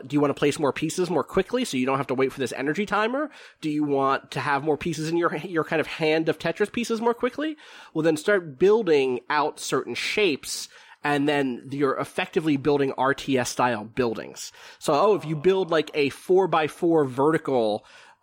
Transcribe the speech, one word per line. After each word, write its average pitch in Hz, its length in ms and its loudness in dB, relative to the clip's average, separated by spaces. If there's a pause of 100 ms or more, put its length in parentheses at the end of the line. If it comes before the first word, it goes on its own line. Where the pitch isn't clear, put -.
do 135 80 -6
you 147 60 4
wanna 143 140 2
place 147 240 0
more 143 140 0
pieces 160 360 -4
more 156 160 0
quickly 240 400 -2
so - 120 -6
you 127 100 0
don't 135 120 0
have 139 100 -4
to 135 60 -2
wait 131 180 0
for 139 80 -8
this 123 120 -4
energy 151 320 -4
timer? 233 460 -2 (300)
Do 156 100 -4
you 151 140 -2
want 135 480 0
to 151 80 -6
have 139 240 -2
more 151 120 0
pieces 156 320 -4
in 165 80 -2
your, 165 200 0
your 160 280 -4
kind 160 160 -2
of 127 60 -2
hand 160 420 0
of - 100 0
Tetris 196 340 -2
pieces 233 280 -4
more 233 140 0
quickly? 294 420 -4 (380)
Well, 156 80 -2
then 160 140 4
start 170 420 0
building 160 640 4 (100)
out 147 300 0
certain - 340 -4
shapes, - 720 -2 (360)
and 147 240 0
then 139 420 0
you're 139 260 0
effectively 165 600 -2
building 139 420 2
R 131 160 2
T 135 240 -2
S 123 120 0
style 123 340 -2
buildings." 110 640 -4 (300)
So, - 140 2
oh, 196 200 4
if 147 100 -2
you 156 120 -4
build, 185 340 2
like, 156 240 0
a 143 140 2
four-by-four 165 960 2
vertical, 131 800 0 (380)